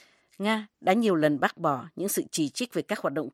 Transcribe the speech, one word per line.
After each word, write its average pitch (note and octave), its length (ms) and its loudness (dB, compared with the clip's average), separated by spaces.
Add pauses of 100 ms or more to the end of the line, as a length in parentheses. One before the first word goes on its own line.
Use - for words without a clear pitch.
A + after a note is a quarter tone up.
(380)
Nga G#3+ 300 -2 (140)
đã F#3 120 4
nhiều A3 220 4
lần D3+ 240 2
bác - 180 0
bỏ C#3+ 280 0 (100)
những F#3 140 -4
sự F3 220 -2
chỉ D3+ 180 -2
trích - 240 -8
về E3 80 -2
các G3+ 180 -6
hoạt D#3 140 -2
động C#3 200 -4